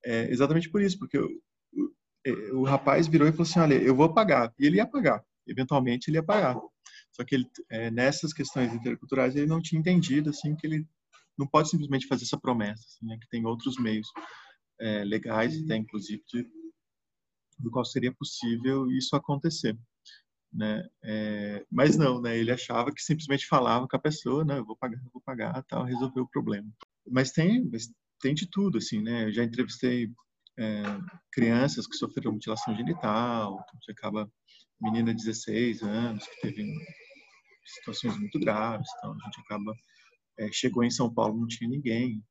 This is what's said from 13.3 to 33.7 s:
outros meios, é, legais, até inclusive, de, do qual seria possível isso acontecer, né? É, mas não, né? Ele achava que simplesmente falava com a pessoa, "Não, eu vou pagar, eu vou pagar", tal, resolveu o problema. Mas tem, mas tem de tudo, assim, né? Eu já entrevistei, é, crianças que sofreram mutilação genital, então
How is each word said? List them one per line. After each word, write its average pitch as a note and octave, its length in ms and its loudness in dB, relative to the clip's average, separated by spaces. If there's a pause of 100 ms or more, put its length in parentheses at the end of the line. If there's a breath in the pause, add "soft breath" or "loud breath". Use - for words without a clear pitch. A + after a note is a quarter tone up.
outros A#2+ 320 -4
meios, A2 300 -2 (720 loud breath)
é, G#2+ 240 -2
legais, A2+ 600 -2
até A2+ 120 0
inclusive, G#2+ 480 -6 (100)
de, A#2+ 140 -4 (1120)
do A#2 120 -4
qual B2 140 -2
seria B2 260 -2
possível B2+ 800 -2
isso C3 240 -2
acontecer, C#3+ 640 -2 (760 loud breath)
né? G#2+ 360 -4 (160)
É, G#2 680 -6
mas D3+ 260 6
não, C3 220 4
né? A#2 180 -2
Ele A2+ 140 2
achava B2 400 -2
que - 100 -12
simplesmente D3 460 -2
falava B2 400 4
com - 80 -4
a D#3+ 40 0
pessoa, D3+ 440 0
"Não, C#3+ 140 0
eu A2+ 80 -4
vou A2 100 -12
pagar, A#2+ 220 -6
eu B2+ 160 -14
vou B2+ 80 -16
pagar", A2+ 420 -6
tal, B2 220 -4
resolveu B2+ 380 -2
o - 60 -6
problema. G#2+ 380 -4 (420)
Mas C3 220 2
tem, G3 400 4
mas A#2 180 -8 (320)
tem C3 120 2
de D#3 160 -2
tudo, G3 280 2
assim, G#2+ 240 -2
né? A2+ 240 0
Eu G#2+ 80 0
já A#2+ 100 2
entrevistei, A#2+ 680 0 (480)
é, G#2+ 260 -2 (480)
crianças A#2+ 560 2
que - 80 -12
sofreram - 380 -4
mutilação A2 420 -4
genital, A#2 800 0 (100)
então - 180 -20